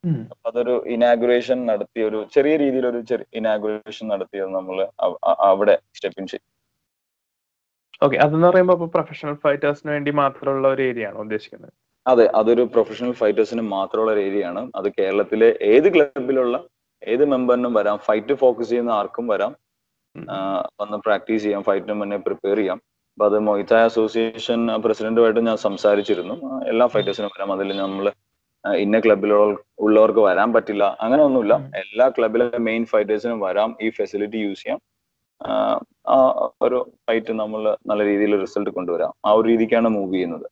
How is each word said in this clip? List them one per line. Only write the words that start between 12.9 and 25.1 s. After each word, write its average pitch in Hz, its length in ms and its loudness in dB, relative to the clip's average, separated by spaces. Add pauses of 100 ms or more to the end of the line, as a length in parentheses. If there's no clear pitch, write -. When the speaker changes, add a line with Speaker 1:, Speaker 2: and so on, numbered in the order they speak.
Speaker 2:
ഫൈറ്റേഴ്സിന് 110 500 0
മാത്രമുള്ള 107 500 -2
ഒരു 104 80 0
ഏരിയ 98 260 -2
ആണ്. 98 300 -8
അത് 101 160 -4
കേരളത്തിലെ 104 720 2
ഏത് 147 340 6
ക്ലബിലുള്ള 131 680 0 (440)
ഏത് 123 180 2
മെമ്പറിനും 123 480 0
വരാം, 104 240 0
ഫൈറ്റ് 107 360 -2
ഫോക്കസ് 120 360 0
ചെയ്യുന്ന 120 200 -2
ആർക്കും 110 380 -4
വരാം. 104 280 -2 (640)
Speaker 1:
ഉം. 98 140 -14
Speaker 2:
ആ, 95 360 -4 (140)
വന്ന് 104 160 -6
പ്രാക്ടീസ് 104 460 -2
ചെയ്യാം, 101 200 -2
ഫൈറ്റിന് 101 300 -2
മുന്നേ 101 240 -6
പ്രിപ്പയർ 95 400 -2
ചെയ്യാം. 90 240 -2 (320)
അപ്പൊ 104 120 0
അത് 104 140 2
Muay 104 220 0
Thai 98 120 0
അസോസിയേഷൻ, 113 1000 0
ആ, 113 40 -2
പ്രസിഡന്റുമായിട്ട് 113 640 2